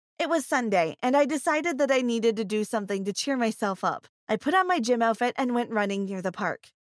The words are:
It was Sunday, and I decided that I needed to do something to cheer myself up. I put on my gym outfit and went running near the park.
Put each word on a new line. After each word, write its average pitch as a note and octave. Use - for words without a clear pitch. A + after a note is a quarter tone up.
It E4
was D#4
Sunday, G3
and B3+
I C#4+
decided D4+
that C#4
I C4+
needed A#3
to A3
do G#3+
something G3+
to G3
cheer C#4
myself A3
up. -
I G#3+
put D#4
on F#4
my F4+
gym A#3
outfit A3+
and B3
went A#3+
running G3+
near F#3+
the F#3+
park. -